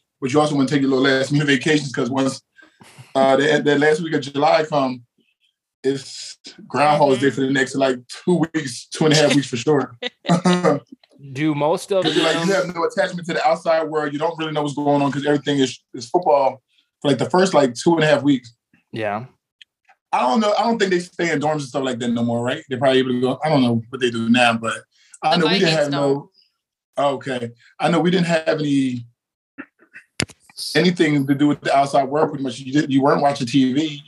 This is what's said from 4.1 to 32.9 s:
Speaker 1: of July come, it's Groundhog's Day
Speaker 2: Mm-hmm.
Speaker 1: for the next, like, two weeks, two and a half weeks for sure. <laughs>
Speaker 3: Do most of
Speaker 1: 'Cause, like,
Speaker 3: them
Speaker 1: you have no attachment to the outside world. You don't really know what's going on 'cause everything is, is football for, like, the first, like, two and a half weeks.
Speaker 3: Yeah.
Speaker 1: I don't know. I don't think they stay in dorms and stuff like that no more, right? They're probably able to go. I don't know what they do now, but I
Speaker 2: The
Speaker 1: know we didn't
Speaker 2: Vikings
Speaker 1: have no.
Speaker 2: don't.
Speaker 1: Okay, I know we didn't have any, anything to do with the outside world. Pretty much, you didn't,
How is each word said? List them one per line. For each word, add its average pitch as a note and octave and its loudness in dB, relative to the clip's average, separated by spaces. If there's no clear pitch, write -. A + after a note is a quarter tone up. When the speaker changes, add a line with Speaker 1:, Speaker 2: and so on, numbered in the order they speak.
Speaker 1:
of C#3 0
July D3 2
come, C3 -2
it's - -6
Groundhog's C#3+ 2
Day C3+ 2
Speaker 2:
Mm-hmm. A#2+ 0
Speaker 1:
for C3+ -2
the C3+ 0
next, C3+ 0
like, C3+ 0
two E3+ 0
weeks, C#3 -6
two - -2
and D3+ 6
a - 6
half D3+ 4
weeks C#3+ 0
for B2 -6
sure. C3+ 0
<laughs> F3+ 2
Speaker 3:
Do D3+ 0
most D#3 -2
of F#3+ 0
Speaker 1:
'Cause, D#3 0
like, E3 2
Speaker 3:
them E3+ -2
Speaker 1:
you G3 2
have F3+ -2
no E3+ -4
attachment F3 -4
to F3+ -4
the C#3 -4
outside E3 0
world. D3+ -4
You D3 -4
don't E3 -4
really D#3+ -6
know D3+ -4
what's D3 -4
going C#3+ 2
on C#3 0
'cause C#3 -4
everything D3 0
is, C3 0
is A#2 -14
football C#3+ 0
for, D3 -2
like, C3 2
the C3 -4
first, F3+ 2
like, C3+ 4
two E3+ 0
and D#3+ 0
a - 2
half C#3+ 4
weeks. C3+ 0
Speaker 3:
Yeah. A2 -6
Speaker 1:
I F#3+ 0
don't B3 2
know. G#3+ 2
I A3+ 0
don't A#3 0
think F#3+ 0
they F3 2
stay E3+ -4
in D3 0
dorms D3+ -2
and D3+ -4
stuff C#3 -6
like B2 -4
that A#2+ -4
no A#2+ -2
more, A#2+ -2
right? B2 -6
They're C3 -6
probably C3 2
able B2+ 0
to B2 -2
go. B2+ -2
I D#3 0
don't C#3+ 4
know A#2+ 0
what C3 -10
they B2 0
do A2+ -4
now, A#2+ 4
but A2+ -6
I D#3 2
Speaker 2:
The F3 2
Speaker 1:
know E3 0
we E3 0
didn't F#3+ 2
Speaker 2:
Vikings D#3+ 2
Speaker 1:
have C#3+ 0
no. C#3 -2
Speaker 2:
don't. C#3 0
Speaker 1:
Okay, A#2+ -8
I D3+ 0
know E3+ 2
we F3 2
didn't F3 2
have D#3+ 0
any, C3+ -2
anything D#3 2
to C#3+ 2
do D3 2
with - 0
the - 0
outside C#3 2
world. D3 0
Pretty C#3+ -8
much, B2+ -8
you C3 -12
didn't, C#3+ 0